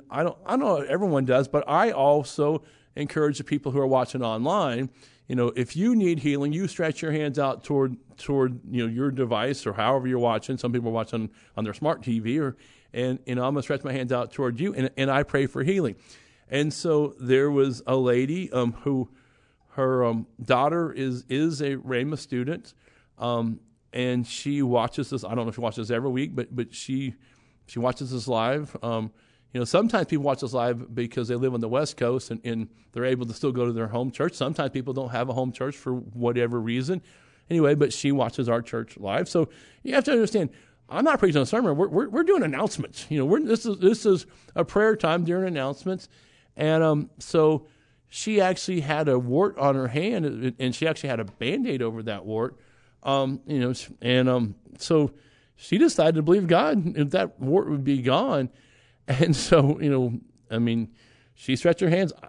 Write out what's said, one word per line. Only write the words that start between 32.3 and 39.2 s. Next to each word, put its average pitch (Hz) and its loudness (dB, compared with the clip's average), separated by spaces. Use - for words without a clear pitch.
and, 113 -8
and 113 -4
they're 120 -4
able 127 -2
to 117 -6
still 139 -2
go 123 0
to 120 0
their 113 -2
home 120 -4
church. 156 -2
Sometimes 139 -4
people 131 -6
don't 127 -6
have 123 -4
a - -4
home 127 -2
church 135 -6
for 127 -6
whatever 120 -2
reason. 127 -2
Anyway, 151 4
but 147 2
she 139 0
watches 127 0
our 117 2
church 117 -8
live. 107 -2